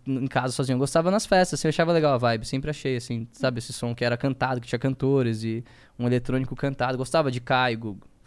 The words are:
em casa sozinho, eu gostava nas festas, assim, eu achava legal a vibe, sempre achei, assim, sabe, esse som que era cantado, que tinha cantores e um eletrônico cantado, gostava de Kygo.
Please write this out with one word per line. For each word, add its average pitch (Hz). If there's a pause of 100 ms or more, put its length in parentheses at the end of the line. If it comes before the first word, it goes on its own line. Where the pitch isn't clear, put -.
em 135
casa 127
sozinho, 131
eu 123
gostava 165
nas 208
festas, 180
assim, -
eu -
achava 165
legal 151
a 127
vibe, 117
sempre 135
achei, 135
assim, 117
sabe, 127
esse 117
som 120
que -
era 120
cantado, 131
que 120
tinha 120
cantores 131
e 113 (340)
um 120
eletrônico 127
cantado, 131
gostava 135
de 123
Kygo. 120 (300)